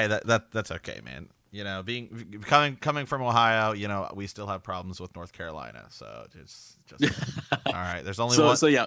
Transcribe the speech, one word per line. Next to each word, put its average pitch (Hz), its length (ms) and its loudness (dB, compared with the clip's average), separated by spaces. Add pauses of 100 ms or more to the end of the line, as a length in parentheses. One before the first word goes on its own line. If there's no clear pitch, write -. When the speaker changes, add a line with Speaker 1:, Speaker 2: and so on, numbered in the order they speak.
Speaker 1:
hey, 107 60 4
that, 104 180 0
that, 113 260 2
that's 110 180 -4
okay, - 320 -10
man. 64 260 -16 (220)
You 101 140 -12
know, 95 180 -8
being, 113 640 -10
coming, 147 320 4
coming 147 300 -2
from 135 160 -2
Ohio, 113 500 4
you 104 160 -4
know, 98 260 -4
we 98 120 -8
still 104 220 -10
have 95 140 -6
problems 92 380 -8
with 90 160 -14
North 87 160 -14
Carolina. 62 580 -12
So 55 400 -16
just, - 460 -20 (100)
just - 160 -6 (500)
Speaker 2:
<laughs> - 140 -4
Speaker 1:
all - 60 -2
right. 90 300 -4
There's 95 180 -4
only 120 160 4
Speaker 2:
So, 151 100 8
Speaker 1:
one. 151 120 6
Speaker 2:
so, 160 80 6
yeah. 135 200 6